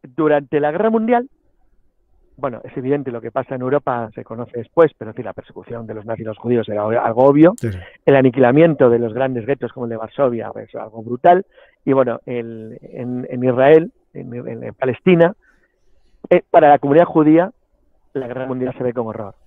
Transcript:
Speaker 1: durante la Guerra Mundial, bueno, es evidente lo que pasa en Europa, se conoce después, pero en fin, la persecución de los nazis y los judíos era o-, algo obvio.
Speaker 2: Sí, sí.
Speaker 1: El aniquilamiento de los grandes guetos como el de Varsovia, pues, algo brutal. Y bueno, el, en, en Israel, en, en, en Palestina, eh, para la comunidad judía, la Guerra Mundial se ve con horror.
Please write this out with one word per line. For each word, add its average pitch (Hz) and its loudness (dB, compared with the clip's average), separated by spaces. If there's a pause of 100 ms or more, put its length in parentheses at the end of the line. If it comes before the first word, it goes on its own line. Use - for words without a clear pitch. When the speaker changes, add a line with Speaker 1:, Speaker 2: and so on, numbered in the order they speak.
Speaker 1:
durante 147 0
la 147 0
Guerra 208 0
Mundial, 240 0 (1080)
bueno, 123 -8
es - -16
evidente 135 -4
lo 117 -10
que 117 -12
pasa 131 -6
en 127 -8
Europa, 123 -4
se 113 -14
conoce 117 -12
después, 147 2
pero 110 -14
en 107 -18
fin, 120 -12
la 101 -12
persecución - -16
de 107 -12
los 107 -14
nazis 113 -10
y 110 -10
los 107 -12
judíos 120 -2
era 104 -4
o-, 110 -2
algo 117 0
obvio. 151 6
Speaker 2:
Sí, 117 -6
sí. 92 -10 (260)
Speaker 1:
El 139 4
aniquilamiento 131 4
de 117 2
los 117 -4
grandes 123 -4
guetos 127 -6
como 123 -12
el 117 -10
de 113 -10
Varsovia, 113 -4
pues, 110 -16
algo 110 -14
brutal. 131 2 (380)
Y 139 -2
bueno, 123 0
el, 117 -10
en, 123 -10
en 123 -6
Israel, 135 4 (220)
en, 127 -14
en, 123 -12
en 113 -12
Palestina, 170 2 (960)
eh, 180 4
para 160 6
la 143 6
comunidad 147 4
judía, 165 2 (640)
la 131 -8
Guerra 127 -10
Mundial 127 -6
se 127 -8
ve 123 -2
con 117 -6
horror. 107 -12 (120)